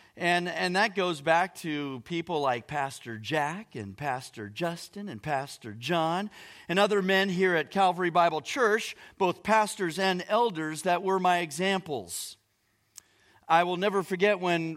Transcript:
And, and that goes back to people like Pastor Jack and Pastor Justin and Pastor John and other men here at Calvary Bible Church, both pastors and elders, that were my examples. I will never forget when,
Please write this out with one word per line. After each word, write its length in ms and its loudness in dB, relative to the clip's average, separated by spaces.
And, 320 0
and 260 -2
that 200 2
goes 260 0
back 380 2
to 420 -4
people 400 -4
like 260 0
Pastor 500 -6
Jack 580 -4
and 200 -10
Pastor 540 -8
Justin 580 -8
and 160 -12
Pastor 480 -6
John 580 -2
and 100 0
other 240 4
men 280 4
here 260 2
at 160 0
Calvary 380 2
Bible 320 4
Church, 560 0
both 260 0
pastors 540 0
and 300 0
elders, 540 0
that 220 2
were 180 2
my 160 4
examples. 1000 -4
I 160 6
will 140 -2
never 260 0
forget 380 2
when, 360 0